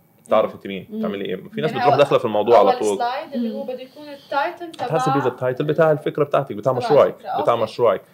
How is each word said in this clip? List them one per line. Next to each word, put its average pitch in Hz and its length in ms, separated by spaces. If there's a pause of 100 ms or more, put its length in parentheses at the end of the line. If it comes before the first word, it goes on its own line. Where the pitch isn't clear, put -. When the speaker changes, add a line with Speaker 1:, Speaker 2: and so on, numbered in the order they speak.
(300)
Speaker 1:
تعرف 110 200
Speaker 2:
مم. 95 60
Speaker 1:
أنت 98 120
مين، 95 220
Speaker 2:
مم. 214 100
Speaker 1:
بتعملي 98 260
إيه. 95 100
في - 260
ناس 151 100
Speaker 3:
يعني - 100
Speaker 1:
بتروح - 120
Speaker 3:
هو - 40
Speaker 1:
داخلة 143 220
في - 60
الموضوع 107 340
على 101 120
Speaker 3:
أول - 80
Speaker 1:
طول. 104 180
Speaker 3:
سلايد 277 360
اللي 240 160
Speaker 2:
مم. 214 60
Speaker 3:
هو 247 80
بده 254 180
يكون 294 280
التايتل 311 760
Speaker 1:
It 247 40
has 254 140
to - 60
be 269 140
Speaker 3:
تبع 123 60
Speaker 1:
the 127 260
title 151 80
بتاع 156 280
الفكرة 151 320
بتاعتك، 139 320
بتاع 113 180
Speaker 3:
تبع - 120
Speaker 1:
مشروعك، 110 300
Speaker 3:
الفكرة. 123 260
Speaker 1:
بتاع 147 120
Speaker 3:
أوكي. 113 100
Speaker 1:
مشروعك. 110 380 (120)